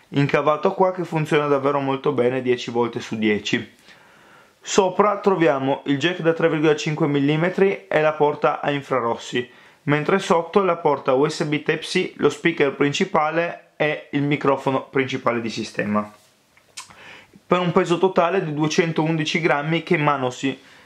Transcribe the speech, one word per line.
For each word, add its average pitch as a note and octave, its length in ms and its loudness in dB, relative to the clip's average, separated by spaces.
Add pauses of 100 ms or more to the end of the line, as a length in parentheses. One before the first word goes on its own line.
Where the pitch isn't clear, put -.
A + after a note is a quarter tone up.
incavato D3+ 640 2
qua, F#3 180 0
che F3+ 140 -6
funziona D3+ 420 0
davvero C#3+ 320 0
molto C3+ 320 -2
bene, B2 300 0
dieci B2 280 -2
volte A#2 300 -2
su - 180 -8
dieci. G#2+ 580 -2 (840)
Sopra G3+ 600 2
troviamo C#3+ 640 2
il C#3+ 120 0
jack F3 220 -2
da E3 140 2
tre E3 160 2
virgola D3+ 260 2
cinque D#3 320 -2
millimetri D#3 800 0
e D#3 140 2
la D#3 100 2
porta D3 480 0
a - 100 -4
infrarossi, B2 800 -2 (340)
mentre D3+ 360 0
sotto F#3 440 0
la F3 120 2
porta C#3+ 380 0
U C#3 140 4
S D#3+ 180 -2
B D3+ 180 -2
Type-C, - 540 -2
lo D3 120 4
speaker D3 460 0
principale D#3+ 1000 0
e D3+ 340 -2
il C#3+ 100 0
microfono C#3 640 0
principale B2+ 580 -2
di A2+ 80 -4
sistema. G#2 640 -4 (1400)
Per F3+ 120 2
un F3 120 -2
peso F3+ 260 2
totale F3+ 460 2
di D#3 100 -6
duecentoundici D#3 880 0
grammi D#3+ 400 0
che F3 140 0
in D3 80 0
mano C#3 260 0
si, C3 300 -4 (260)